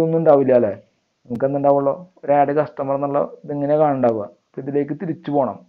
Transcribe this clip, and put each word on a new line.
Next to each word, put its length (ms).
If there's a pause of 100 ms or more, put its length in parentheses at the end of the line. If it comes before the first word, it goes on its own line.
ഒന്നും 180
ഉണ്ടാവില്ല 380
അല്ലേ? 140 (520)
നമുക്ക് 220
എന്തുണ്ടാവുള്ളൂ? 480 (280)
ഒരു 80 (100)
add 180
customer 400
എന്നുള്ള 200 (260)
ഇതിങ്ങനെ 360
കാണുന്നുണ്ടാവുക. 440 (220)
അപ്പോൾ 160
ഇതിലേക്ക് 380
തിരിച്ചു 320
പോകണം. 240 (120)